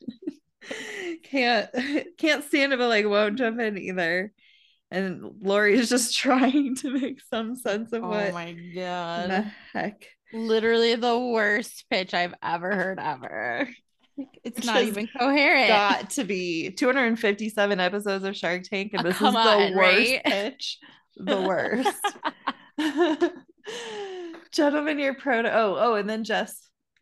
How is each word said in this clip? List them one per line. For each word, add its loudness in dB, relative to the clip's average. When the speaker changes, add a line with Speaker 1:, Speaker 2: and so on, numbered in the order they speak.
Speaker 1:
<laughs> -10
Can't, 0
can't 2
stand 2
it, 2
but, 2
like, 4
won't 2
jump 0
in -2
either. -2
And -4
Lori 4
is 4
just 0
<laughs> -2
trying 4
to -6
make -4
some -6
sense -4
of -4
Speaker 2:
Oh -6
Speaker 1:
what -2
Speaker 2:
my -8
God. -4
Speaker 1:
the 2
heck. -6
Speaker 2:
Literally 2
the 2
worst 0
pitch -2
I've -2
ever -2
heard -2
ever. -6
It's -10
Speaker 1:
Which -6
Speaker 2:
not 0
Speaker 1:
has 4
Speaker 2:
even -4
coherent. 4
Speaker 1:
got 4
to -2
be -2
two -2
hundred 2
fifty-seven 0
episodes -2
of -4
Shark -2
Tank, -6
and -2
Speaker 2:
Oh, 2
Speaker 1:
this 0
is -8
Speaker 2:
come 4
Speaker 1:
the 2
Speaker 2:
on, 4
Speaker 1:
worst 0
Speaker 2:
right? -2
Speaker 1:
pitch. -2
The -2
Speaker 2:
<laughs> 0
Speaker 1:
worst. 0
<laughs> -4
"Gentlemen, 2
your 0
proto-," 0
oh, 2
oh, 4
and -2
then -4
Jess, -4